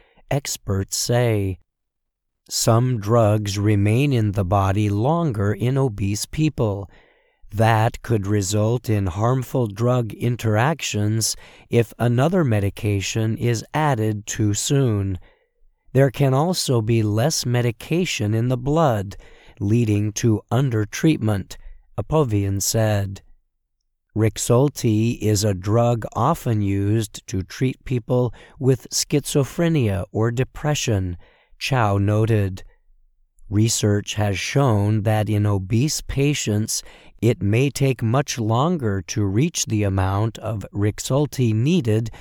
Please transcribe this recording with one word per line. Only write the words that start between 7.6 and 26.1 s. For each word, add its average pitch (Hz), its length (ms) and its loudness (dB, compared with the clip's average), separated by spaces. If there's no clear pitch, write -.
could 101 240 -2
result 104 600 0
in 104 200 0
harmful 120 580 0
drug 113 480 -2
interactions 110 1200 0
if 117 260 2
another 131 460 2
medication 107 920 -2
is 120 380 -2
added 110 540 0
too 104 260 0
soon. 104 640 0
There 135 180 4
can 135 220 2
also 143 480 0
be 113 220 2
less 110 420 0
medication 123 880 -2
in 113 140 0
the 127 100 0
blood, 123 600 0
leading 107 540 2
to 110 280 2
undertreatment, 113 1040 0
Apovian 104 600 0
said. 104 600 -2
Rexulti 117 1040 2
is 104 240 0
a 107 100 2
drug 110 600 0